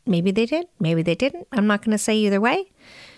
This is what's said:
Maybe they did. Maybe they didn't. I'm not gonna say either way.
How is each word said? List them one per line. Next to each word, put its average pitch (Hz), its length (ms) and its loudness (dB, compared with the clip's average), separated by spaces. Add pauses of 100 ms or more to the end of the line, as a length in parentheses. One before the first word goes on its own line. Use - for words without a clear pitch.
Maybe 180 240 0
they 220 160 0
did. 330 200 -4 (120)
Maybe 165 240 0
they 170 140 0
didn't. 202 340 -4
I'm 208 160 0
not 208 180 0
gonna 214 140 0
say 214 180 0
either 202 240 2
way. 311 300 0 (480)